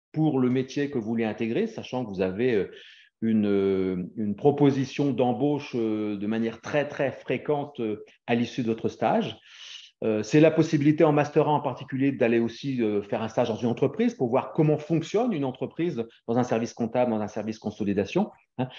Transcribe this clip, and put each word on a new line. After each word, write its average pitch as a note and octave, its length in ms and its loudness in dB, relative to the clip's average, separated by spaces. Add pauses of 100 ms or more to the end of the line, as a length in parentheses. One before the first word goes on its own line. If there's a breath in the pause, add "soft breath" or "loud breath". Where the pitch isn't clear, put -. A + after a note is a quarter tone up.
(120)
pour D3+ 260 2
le B2+ 100 2
métier C3 420 -2
que C#3 80 -4
vous A2 60 -4
voulez A2+ 200 -2
intégrer, A#2 420 -2
sachant B2+ 380 -6
que G#2+ 60 -10
vous F#2+ 120 -2
avez, G#2 320 0
euh, F#2 160 0 (500 loud breath)
une, A2 260 2
euh, F#2+ 680 0
une G#2 200 -4
proposition C#3 760 2
d'embauche, B2+ 640 0
euh, G#2+ 420 -2
de G2+ 100 -6
manière A2+ 360 -2
très, C#3+ 260 -2
très C#3 220 -2
fréquente, C#3+ 720 -4
euh, G#2+ 240 -4 (220 loud breath)
à A#2 80 0
l'issue A#2+ 280 -2
de A2+ 60 -2
votre A2+ 200 -2
stage. C3 500 -2 (640 loud breath)
Euh, G#2+ 200 0
c'est D3+ 180 4
la D#3+ 100 8
possibilité D#3 540 4
en D3+ 80 6
master D3 340 4
un D3+ 100 2
en C#3 40 0
particulier C3 500 -2
d'aller A#2 280 2
aussi, A#2 440 -2
euh, G#2 200 2
faire A2 180 -4
un A2 80 -4
stage A#2+ 200 0
dans A2 80 -2
une A#2 120 0
entreprise F3+ 460 0
pour B2 160 -2
voir A#2+ 240 0
comment D3+ 240 4
fonctionne F#3+ 560 0
une C#3+ 100 -2
entreprise B2+ 640 -4 (200 soft breath)
dans A#2 120 0
un B2+ 40 4
service A#2 300 -2
comptable, A#2+ 380 0
dans A2 100 0
un G#2 80 -4
service A2 300 -6
consolidation, G#2 720 -2 (260 soft breath)
hein. C3 120 -2 (100)